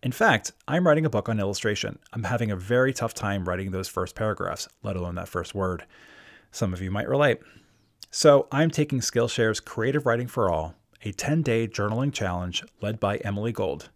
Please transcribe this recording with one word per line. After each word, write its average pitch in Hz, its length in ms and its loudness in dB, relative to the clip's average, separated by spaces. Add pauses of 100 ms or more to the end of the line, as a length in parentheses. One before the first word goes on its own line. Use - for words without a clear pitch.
In 131 80 -2
fact, 160 400 2 (160)
I'm 175 180 2
writing 156 200 4
a 151 60 2
book 104 180 -2
on 110 100 0
illustration. 101 600 -2 (120)
I'm 117 120 -6
having 113 280 -2
a 98 40 -2
very 120 380 2
tough 117 200 -4
time 101 340 -2
writing 92 240 -2
those 95 160 -4
first - 280 -4
paragraphs, 101 520 -4 (160)
let 101 140 -4
alone 87 180 -4
that 87 140 -8
first 87 260 -6
word. 92 300 -2 (680)
Some 92 220 -2
of 90 80 -8
you 92 100 -4
might 101 160 -4
relate. 139 300 4 (720)
So 143 420 8
I'm 151 200 4
taking 147 280 0
Skillshare's 117 600 0
Creative 135 440 -2
Writing 120 220 2
for 104 220 0
All, 82 240 -2 (320)
a 107 80 -6
ten-day 131 560 0
journaling 113 420 -2
challenge 90 540 -4 (160)
led 107 180 -4
by 101 180 0
Emily 104 360 -4
Gold 78 420 -4